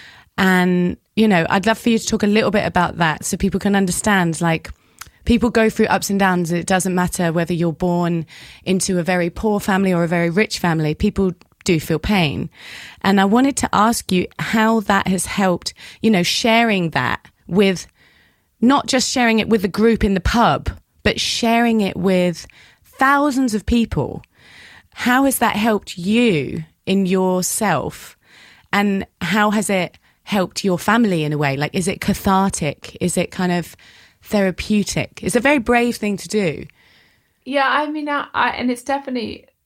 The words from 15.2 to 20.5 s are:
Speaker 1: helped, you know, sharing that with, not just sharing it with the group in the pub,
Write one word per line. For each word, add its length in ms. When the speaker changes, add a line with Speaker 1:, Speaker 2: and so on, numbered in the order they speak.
Speaker 1:
helped, 480
you 80
know, 140
sharing 680
that 360
with, 420
not 260
just 240
sharing 280
it 100
with 140
the 40
group 380
in 80
the 80
pub, 480